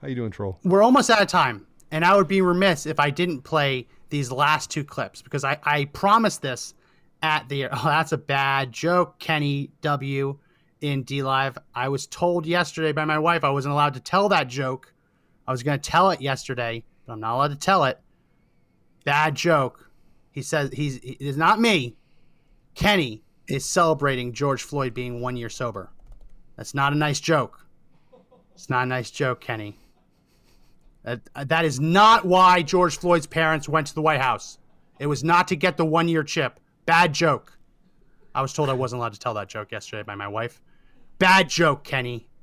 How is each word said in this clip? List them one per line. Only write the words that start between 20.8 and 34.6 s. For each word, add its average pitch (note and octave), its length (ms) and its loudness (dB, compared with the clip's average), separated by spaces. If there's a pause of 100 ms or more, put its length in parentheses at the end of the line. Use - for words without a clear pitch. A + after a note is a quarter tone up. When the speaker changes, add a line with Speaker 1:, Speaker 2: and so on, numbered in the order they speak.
Speaker 2:
it B2 220 -16
is C#3 160 -6
not F3+ 240 2
me. F3 360 2 (760)
Kenny E3+ 480 0 (260)
is C#3 160 -6
celebrating C#3+ 680 0
George C3+ 300 -2
Floyd C3 320 -6
being B2 260 -8
one B2 160 -6
year A#2 120 -8
sober. G#2+ 420 -8 (680)
That's - 180 -14
not C#3+ 180 0
a D3 40 -2
nice D3 240 0
joke. - 460 -2 (880)
It's - 160 -14
not B2+ 140 0
a - 20 -4
nice B2+ 240 -6
joke, B2+ 300 -4
Kenny. G#2+ 360 -10 (1300)
That, A#2 180 -8 (280)
that E3 160 2
is C3+ 160 -2
not G3+ 440 6
why F3+ 380 6
George F3+ 360 2
Floyd's E3+ 280 2
parents D#3+ 420 -2
went D3 200 0
to - 60 -16
the D#3+ 80 -4
White D3+ 180 2
House. B2 380 -4 (420)